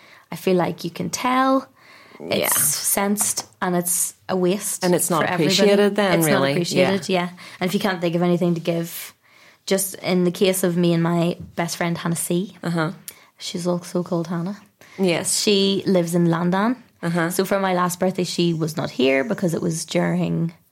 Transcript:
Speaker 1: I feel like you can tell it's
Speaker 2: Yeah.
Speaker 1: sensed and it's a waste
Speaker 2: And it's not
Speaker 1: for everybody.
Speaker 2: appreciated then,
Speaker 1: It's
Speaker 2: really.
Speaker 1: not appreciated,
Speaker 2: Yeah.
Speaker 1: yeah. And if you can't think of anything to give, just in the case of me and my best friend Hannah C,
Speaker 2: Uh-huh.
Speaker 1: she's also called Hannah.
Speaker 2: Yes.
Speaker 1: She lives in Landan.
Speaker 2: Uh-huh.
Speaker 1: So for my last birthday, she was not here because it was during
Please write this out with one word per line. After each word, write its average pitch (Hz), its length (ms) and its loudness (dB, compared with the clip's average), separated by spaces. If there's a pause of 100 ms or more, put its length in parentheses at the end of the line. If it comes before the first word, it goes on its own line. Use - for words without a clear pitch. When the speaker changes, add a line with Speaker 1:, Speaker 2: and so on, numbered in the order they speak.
(320)
Speaker 1:
I - 40 -10
feel 185 200 2
like 170 280 0
you 170 60 -6
can 175 200 -8
tell 262 580 0 (520)
it's 80 200 -4
Speaker 2:
Yeah. 69 100 0
Speaker 1:
sensed - 960 -2 (160)
and 180 140 0
it's - 380 -2 (140)
a - 80 -2
waste 185 480 -2
Speaker 2:
And 175 120 4
it's - 140 0
not 160 120 2
Speaker 1:
for - 80 0
everybody. 180 240 2
Speaker 2:
appreciated 202 400 4
then, 196 240 2
Speaker 1:
It's 160 80 2
Speaker 2:
really. 135 220 4
Speaker 1:
not 139 80 0
appreciated, 180 520 0
Speaker 2:
Yeah. 185 140 0
Speaker 1:
yeah. 180 60 -4 (320)
And 185 80 0
if 190 60 -2
you 202 60 0
can't 185 200 -2
think 170 160 0
of 175 60 0
anything 175 320 2
to 170 60 -4
give, 170 540 -6 (520)
just 190 360 -2
in 180 220 2
the 175 80 2
case 190 320 2
of 170 120 2
me 175 160 4
and 165 120 2
my 170 320 0 (180)
best 170 220 -4
friend 170 220 -2
Hannah 170 180 -4
C, 180 480 -2
Speaker 2:
Uh-huh. 165 260 -2 (480)
Speaker 1:
she's 180 280 -8
also 175 360 -2
called 170 240 -4
Hannah. 175 320 -6 (400)
Speaker 2:
Yes. 180 420 0
Speaker 1:
She 196 460 2
lives 175 300 2
in 170 100 4
Landan. 180 500 2 (260)
Speaker 2:
Uh-huh. 170 280 0
Speaker 1:
So 190 140 0
for 196 160 0
my 190 140 0
last 180 260 0
birthday, 185 240 0
she 170 300 0
was 160 220 -4
not 151 140 -4
here 269 320 2
because 202 320 -2
it 170 80 -4
was 165 220 -4
during 170 680 -2 (180)